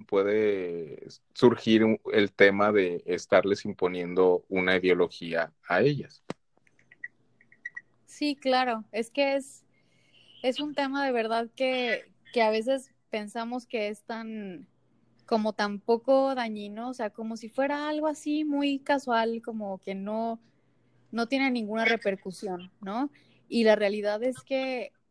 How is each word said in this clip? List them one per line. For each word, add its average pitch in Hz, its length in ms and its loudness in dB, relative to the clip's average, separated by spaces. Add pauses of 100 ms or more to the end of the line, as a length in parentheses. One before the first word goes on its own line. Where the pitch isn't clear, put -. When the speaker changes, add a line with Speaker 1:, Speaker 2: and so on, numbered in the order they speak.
Speaker 1:
puede 98 1000 0 (280)
surgir 113 500 6
un, 110 160 2 (120)
el 104 200 4
tema 101 400 6
de 90 340 2
estarles 95 580 2
imponiendo 90 840 2
una 92 280 2
ideología 87 760 0 (160)
a 90 120 2
ellas. 139 420 -2 (1800)
Speaker 2:
Sí, 294 300 -4
claro, 247 560 0
es 226 180 -4
que 277 260 0
es, - 280 -10 (800)
es 254 180 -2
un 294 140 -6
tema 277 300 -2
de 262 80 0
verdad 226 420 -2
que, 254 560 -2 (220)
que 233 100 2
a 214 80 4
veces 247 400 -2 (200)
pensamos 233 560 -8
que 214 220 -4
es 214 140 -12
tan, 220 640 -12 (600)
como 220 260 0
tan 208 260 -4
poco 269 560 2
dañino, 220 540 -6
o 254 60 -8
sea, 220 160 -6
como 226 260 -10
si 220 120 -12
fuera 285 400 -2
algo 302 200 -2
así 302 360 -2
muy 285 340 0
casual, 233 640 0
como 208 340 -8
que 196 160 -8
no, 220 460 -6 (720)
no 226 160 -2
tiene 269 220 0
ninguna 226 340 -2
repercusión, 190 880 -4 (100)
¿no? 226 300 -6 (380)
Y 233 160 2
la 214 120 6
realidad 208 460 -2
es 254 200 -4
que 262 500 -6 (180)